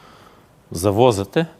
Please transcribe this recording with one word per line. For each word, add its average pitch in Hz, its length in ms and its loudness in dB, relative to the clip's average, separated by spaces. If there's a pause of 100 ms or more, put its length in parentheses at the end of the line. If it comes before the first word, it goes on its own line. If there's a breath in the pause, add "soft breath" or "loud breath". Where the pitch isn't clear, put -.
(720 soft breath)
завозити 104 760 0 (140)